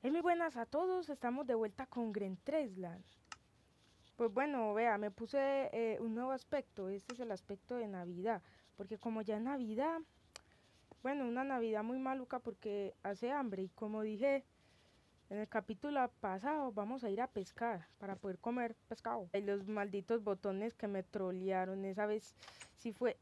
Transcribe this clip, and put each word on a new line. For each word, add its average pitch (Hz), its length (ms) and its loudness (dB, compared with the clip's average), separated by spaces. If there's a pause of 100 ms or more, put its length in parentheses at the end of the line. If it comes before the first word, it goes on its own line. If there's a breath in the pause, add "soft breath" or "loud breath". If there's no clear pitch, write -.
Y 269 60 4
muy 330 80 4
buenas 339 360 4
a 233 100 -2
todos, 359 420 2
estamos 262 400 -2
de 247 80 4
vuelta 220 280 0
con 233 280 -2
Gren 196 320 -2
Treslan. 190 580 -2 (1120)
Pues 226 180 2
bueno, 247 400 2
vea, 220 260 4
me 208 120 0
puse, 269 640 2
eh, 226 280 2
un 226 140 0
nuevo 254 160 -2
aspecto, 262 580 -2
este 196 260 -6
es 233 40 -12
el 247 140 -2
aspecto 196 420 -8
de 233 140 -2
Navidad, 180 520 -2 (360 loud breath)
porque 208 220 -8
como 226 240 -2
ya 214 120 0
es 214 80 0
Navidad, 262 560 0 (1040 soft breath)
bueno, 269 240 0
una 240 160 0
Navidad 226 400 0
muy 247 160 -2
maluca 262 400 -2
porque 202 640 -4
hace 202 300 -2
hambre 214 320 0
y 185 60 -6
como 214 320 -4
dije 254 420 2 (840 soft breath)
en 202 100 -4
el 214 100 -4
capítulo 254 600 0 (120)
pasado, 247 500 0
vamos 214 320 -4
a 220 80 -2
ir 202 100 0
a 254 60 0
pescar 202 640 -4 (100)
para 196 160 -6
poder 190 240 -6
comer 233 380 -2 (120)
pescado. 226 440 -4
Y 202 80 2
los 202 260 0
malditos 208 560 0
botones 202 500 0
que - 140 -6
me 196 160 0
trolearon 185 840 0
esa 196 220 0
vez, 214 300 -2 (400 loud breath)
sí 226 160 -4
fue 240 300 2